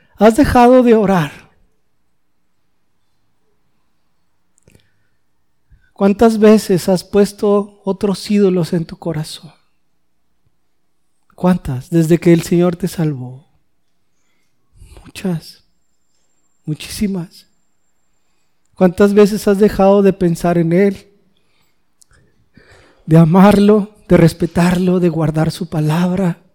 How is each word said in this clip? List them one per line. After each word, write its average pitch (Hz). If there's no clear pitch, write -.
has 220
dejado 254
de 233
orar? 185
¿Cuántas 214
veces 208
has 185
puesto 202
otros 196
ídolos 190
en 170
tu 175
corazón? 156
¿Cuántas? 175
Desde 165
que 170
el 170
Señor 175
te 180
salvó. 131
Muchas, -
muchísimas. 175
¿Cuántas 196
veces 208
has 196
dejado 202
de 196
pensar 175
en 165
Él? 196
De 156
amarlo, 202
de 180
respetarlo, 180
de 175
guardar 156
su -
palabra. 175